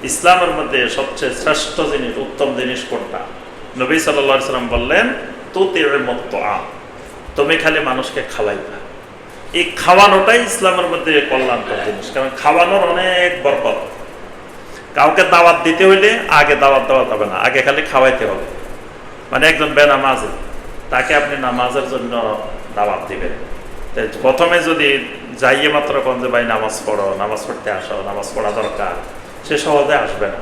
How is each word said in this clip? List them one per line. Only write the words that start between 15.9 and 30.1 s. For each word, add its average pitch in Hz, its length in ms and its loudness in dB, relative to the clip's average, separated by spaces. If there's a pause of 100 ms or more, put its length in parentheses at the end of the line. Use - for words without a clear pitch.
আগে 147 260 6
দাওয়াত 139 320 4
দেওয়া 175 180 4
যাবে 107 200 -2
না, 98 80 -4
আগে 123 280 0
খালি 143 200 0 (100)
খাওয়াইতে 131 340 4
হবে। 95 200 -4 (840)
মানে 135 160 4
একজন 156 200 2
বেনামাজি, 135 600 4 (640)
তাকে 131 260 2
আপনি 147 220 0
নামাজের 123 520 0
জন্য 117 520 -4 (340)
দাওয়াত 101 320 0
দিবেন। 90 220 -6 (680)
তো 113 260 -4
প্রথমে 170 380 4
যদি 151 460 2 (340)
যাইয়ে 139 300 4
মাত্র 143 340 0
কোন 123 180 -2
যে, 127 60 -2
"ভাই 120 160 2
নামাজ 110 420 -2
পড়ো, 101 320 -2
নামাজ 107 300 -4
পড়তে - 240 -6
আসো, 98 340 -6
নামাজ 101 300 -8
পড়া 104 160 -2
দরকার", 101 400 -4 (560)
সে 151 100 0
সহজে 147 360 2
আসবে 110 340 0